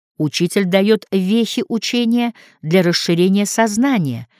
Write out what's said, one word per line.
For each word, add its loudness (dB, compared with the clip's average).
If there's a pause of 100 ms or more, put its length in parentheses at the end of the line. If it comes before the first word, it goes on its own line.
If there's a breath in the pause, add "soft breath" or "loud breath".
(180)
Учитель -2
даёт 0
вехи 0
учения -2 (280 soft breath)
для 2
расширения 2
сознания, 0 (120 soft breath)